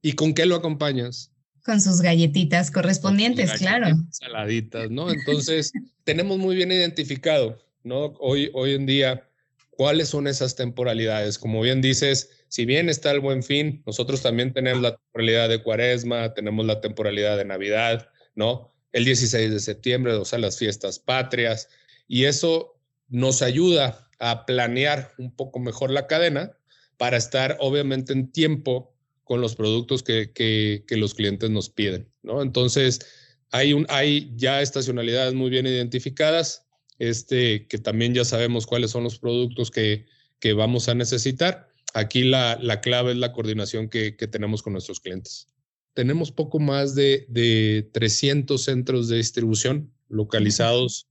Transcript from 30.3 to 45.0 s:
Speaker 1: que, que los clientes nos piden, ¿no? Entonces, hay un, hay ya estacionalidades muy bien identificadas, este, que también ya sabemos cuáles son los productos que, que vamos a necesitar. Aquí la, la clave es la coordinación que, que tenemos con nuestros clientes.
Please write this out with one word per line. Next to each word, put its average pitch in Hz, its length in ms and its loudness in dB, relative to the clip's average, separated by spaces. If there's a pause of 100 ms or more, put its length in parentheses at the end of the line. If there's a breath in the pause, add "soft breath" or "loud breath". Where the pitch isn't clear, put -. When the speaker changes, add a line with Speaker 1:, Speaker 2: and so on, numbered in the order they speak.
Speaker 1:
que, 107 520 0
que 113 120 -2
los 104 160 0
clientes 104 360 -2
nos 107 200 -2
piden, 95 400 -4 (140)
¿no? 131 180 -4
Entonces, 127 580 2 (520 loud breath)
hay 139 200 4
un, 147 160 4
hay 147 480 0
ya 131 260 2
estacionalidades 131 720 -2
muy 131 160 0
bien 127 160 0
identificadas, 131 1000 0 (320)
este, 117 720 0
que 110 100 -6
también 110 360 0
ya 123 120 2
sabemos 117 420 0
cuáles 120 240 0
son 120 140 -4
los 113 120 -6
productos 120 540 -2
que, 107 360 0 (340 soft breath)
que 107 100 2
vamos 113 380 2
a 120 60 2
necesitar. 131 760 -2 (240)
Aquí 113 300 0
la, 127 380 2
la 110 200 -2
clave 123 300 0
es 123 60 -2
la 123 140 -2
coordinación 110 560 -4
que, 107 300 -4
que 110 100 -6
tenemos 107 340 -4
con 104 120 -8
nuestros 92 260 -10
clientes. - 480 -12 (460)